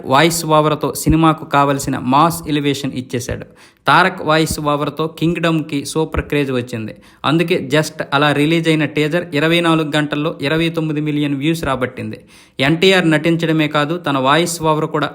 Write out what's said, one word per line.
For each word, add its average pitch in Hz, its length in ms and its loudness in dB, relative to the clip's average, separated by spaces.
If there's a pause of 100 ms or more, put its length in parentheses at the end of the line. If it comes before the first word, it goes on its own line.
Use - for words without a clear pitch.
వాయిస్ 160 420 2
ఓవర్తో 151 480 2
సినిమాకు 156 500 2
కావలసిన 139 540 0
మాస్ 156 500 2
ఎలివేషన్ 143 460 -2
ఇచ్చేశాడు. 120 500 -8 (420)
తారక్ 180 360 4
వాయిస్ 156 380 0
ఓవర్తో 147 460 -2
కింగ్డమ్కి 165 800 -2
సూపర్ 156 380 -4
క్రేజ్ 143 300 -2
వచ్చింది. 120 420 -6 (300)
అందుకే 165 500 0
just 151 300 0 (100)
అలా 147 180 4
రిలీజ్ 160 360 2
అయిన 156 160 2
టీజర్ 156 500 -2
ఇరవై 160 260 2
నాలుగు 160 360 0
గంటల్లో 147 460 -2
ఇరవై 160 260 0
తొమ్మిది 160 320 -4
మిలియన్ 147 340 -2
వ్యూస్ 160 300 -2
రాబట్టింది. 123 560 -6 (400)
ఎన్టీఆర్ 165 500 4
నటించడమే 160 580 2
కాదు, 147 300 -2
తన 147 200 -2
వాయిస్ 151 440 0
ఓవర్ 156 240 0
కూడా 147 280 -2